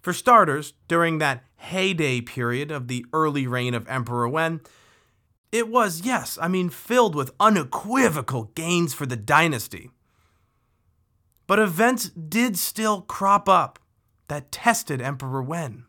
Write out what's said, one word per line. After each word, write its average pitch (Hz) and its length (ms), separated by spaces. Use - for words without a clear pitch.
For 180 120
starters, 175 600
during 165 320
that 139 240
heyday 165 640
period 123 500
of 139 160
the 123 260
early 147 360
reign 123 260
of 113 140
Emperor 120 400
Wen, 160 320
it 226 160
was, 214 360
yes, 233 380
I 160 60
mean, 180 240
filled 220 460
with 131 240
unequivocal 165 1120
gains 170 400
for 147 100
the 127 120
dynasty. 135 760
But 196 100
events 220 520
did 185 460
still 214 440
crop 196 480
up 180 320
that 143 240
tested 170 500
Emperor 135 400
Wen. 131 460